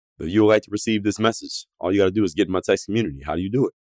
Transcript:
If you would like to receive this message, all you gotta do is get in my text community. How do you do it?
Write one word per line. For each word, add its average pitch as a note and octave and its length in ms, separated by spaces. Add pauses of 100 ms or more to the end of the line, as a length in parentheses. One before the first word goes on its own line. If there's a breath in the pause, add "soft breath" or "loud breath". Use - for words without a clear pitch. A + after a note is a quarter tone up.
(200)
If D#2+ 100
you G#2 140
would G#2+ 60
like G#2+ 140
to - 80
receive G#2 320
this G#2 160
message, - 480 (120)
all F2+ 120
you G2+ 80
gotta F#2+ 120
do G#2 120
is F2 100
get F#2 140
in F#2 60
my F#2 120
text G2 200
community. G2 380
How D2+ 120
do F2 60
you F#2+ 100
do A#2+ 160
it? - 60 (240)